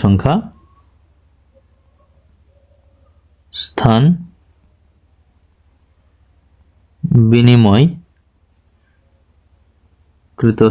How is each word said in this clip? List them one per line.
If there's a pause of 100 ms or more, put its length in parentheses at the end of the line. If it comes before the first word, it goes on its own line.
সংখ্যা, (3250)
স্থান (3250)
বিনিময়কৃত (100)